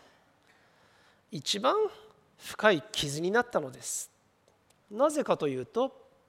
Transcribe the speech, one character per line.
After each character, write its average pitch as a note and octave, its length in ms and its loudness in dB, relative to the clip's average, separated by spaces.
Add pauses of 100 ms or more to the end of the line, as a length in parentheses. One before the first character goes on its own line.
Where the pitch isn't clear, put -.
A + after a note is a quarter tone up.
(1300)
一 G3 300 -4
番 C4+ 140 2 (640)
深 - 340 4
い D#3 100 2 (100)
傷 C#3+ 280 -4
に F3 100 0
な A#3 120 4
っ A#3 80 -6
た F3 100 0
の C3+ 100 -6
で B2+ 120 -18
す。 - 280 -8 (800)
な B3+ 200 2
ぜ D4 140 0
か F#3 120 2
と D#3+ 100 0
い C3 140 -2
う B2+ 60 -8
と、 C4 280 -2 (340)